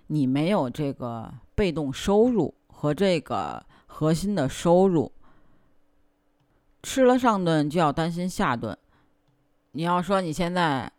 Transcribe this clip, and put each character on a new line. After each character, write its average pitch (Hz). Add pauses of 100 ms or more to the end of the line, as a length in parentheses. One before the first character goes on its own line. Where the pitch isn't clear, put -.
你 151
没 143
有 170
这 143
个 117 (260)
被 202
动 143
收 214
入 202 (140)
和 -
这 180
个 85 (240)
核 156
心 190
的 143
收 180
入， 160 (1700)
吃 -
了 247
上 220
顿 156
就 165
要 151
担 165
心 175
下 175
顿。 113 (920)
你 156
要 175
说 190
你 165
现 175
在， 156